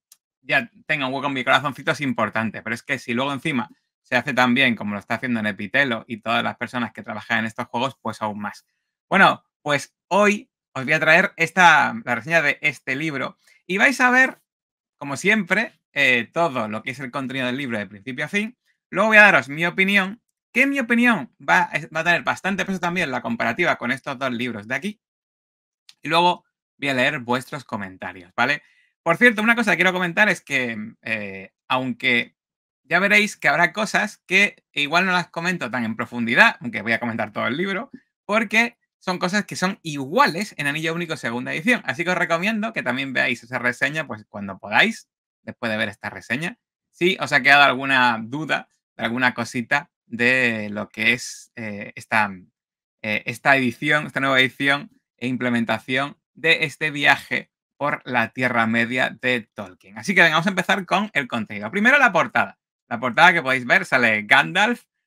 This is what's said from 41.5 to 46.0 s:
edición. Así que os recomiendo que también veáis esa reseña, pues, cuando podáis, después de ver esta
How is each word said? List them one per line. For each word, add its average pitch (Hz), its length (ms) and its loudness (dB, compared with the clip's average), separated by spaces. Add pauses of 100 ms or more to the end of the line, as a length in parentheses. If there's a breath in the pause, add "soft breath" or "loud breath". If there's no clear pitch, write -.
edición. 185 320 0
Así 139 180 -4
que 175 60 -2
os 180 80 0
recomiendo 175 560 -2
que 147 80 -6
también 127 320 -4
veáis 135 280 -2
esa 120 160 -6
reseña, 139 480 -2
pues, 110 220 -12
cuando 101 300 -10
podáis, 135 500 0 (340)
después - 300 -6
de - 60 -2
ver 107 100 -2
esta 101 220 -10